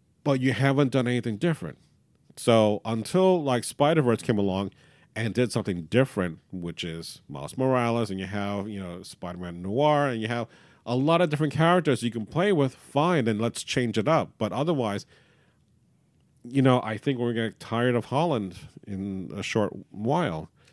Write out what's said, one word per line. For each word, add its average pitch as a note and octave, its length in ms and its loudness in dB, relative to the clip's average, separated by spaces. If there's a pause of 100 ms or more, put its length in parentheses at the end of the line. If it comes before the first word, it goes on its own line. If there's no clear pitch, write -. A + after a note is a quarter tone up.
(240)
But C3+ 180 2
you B2+ 120 2
haven't C3+ 380 2
done B2+ 160 2
anything A#2 300 -2
different. D#3 400 -2 (580)
So G#2+ 480 4
until, F3 580 2
like, B2+ 220 0
Spider-Verse C#3+ 600 2
came G#2+ 160 2
along G2 320 0 (440)
and A2 180 -2
did A#2+ 180 0
something F#2 320 -2
different, F#2 560 0 (120)
which E2+ 320 -8
is E2 460 -10
Miles C#2+ 280 -10
Morales, A#2+ 520 0
and F#2+ 100 -6
you F#2+ 60 -6
have, G2+ 420 -6
you G#2 120 -10
know, F2+ 240 -10
Spider-Man F2 580 -12
Noir, C#3+ 480 2
and A2+ 120 -4
you A2 60 -4
have A#2 200 -4 (380)
a A#2 100 -2
lot D#3+ 260 4
of E3+ 80 2
different D3 240 -2
characters D#3+ 500 4
you A#2 80 0
can A2 140 -6
play F#3 260 0
with, C#3 240 2
fine, D3+ 500 2
then A2 140 0
let's A2+ 240 -4
change A#2 360 -2
it G#2 80 0
up. D3+ 320 2
But G#2 120 -2
otherwise, A#2+ 540 -2 (1400)
you C3+ 140 0
know, B2+ 220 6
I G#2+ 140 -6
think C3+ 220 -2
we're A#2+ 140 0
gonna A2+ 160 -2
get - 100 -16
tired A#2+ 360 0
of A2+ 100 -2
Holland B2 500 0 (300)
in F#2+ 500 -6
a G2+ 60 -8
short - 320 0 (180)
while. G#2+ 580 -2 (240)